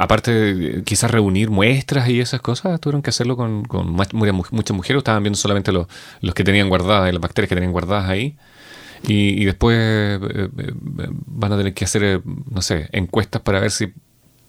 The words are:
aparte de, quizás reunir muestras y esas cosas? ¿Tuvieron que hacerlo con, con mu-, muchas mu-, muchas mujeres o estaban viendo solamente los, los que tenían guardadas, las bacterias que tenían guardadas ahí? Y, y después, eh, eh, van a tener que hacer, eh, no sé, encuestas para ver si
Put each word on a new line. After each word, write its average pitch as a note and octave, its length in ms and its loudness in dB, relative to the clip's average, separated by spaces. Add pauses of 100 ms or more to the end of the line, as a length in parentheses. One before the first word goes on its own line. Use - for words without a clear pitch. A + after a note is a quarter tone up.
aparte G#2+ 280 2
de, F#2+ 520 0
quizás A2 260 0
reunir G#2+ 400 2
muestras A#2 580 2
y B2 120 2
esas B2 220 -2
cosas? D#3+ 380 -2
¿Tuvieron C#3+ 220 -2
que - 80 -4
hacerlo B2 260 0
con, A2+ 300 -2
con F#2 260 -2
mu-, F2 120 0 (100)
muchas G#2+ 220 2
mu-, F2+ 160 0
muchas A2 260 -2
mujeres A2 200 0
o - 20 4
estaban A2 240 0
viendo G#2 140 0
solamente G2+ 340 0
los, F2 160 0 (340)
los F#2 140 -2
que G2+ 80 0
tenían G2 260 4
guardadas, F#2 420 4
las F2 100 -2
bacterias F2 280 -2
que F#2+ 60 0
tenían F2+ 160 0
guardadas F#2 360 0
ahí? A2+ 280 -2 (720)
Y, G2+ 340 2
y G2+ 40 4
después, A#2 320 2
eh, G#2+ 420 2 (400)
eh, - 100 -6 (560)
van G#2 280 -2
a G2+ 40 2
tener G2 160 0
que G2+ 120 -4
hacer, G2+ 180 0
eh, G2 180 2 (300)
no F2+ 100 -2
sé, E2 300 -2
encuestas G2 500 -2
para G2 180 2
ver G2+ 120 0
si G#2+ 200 -4 (580)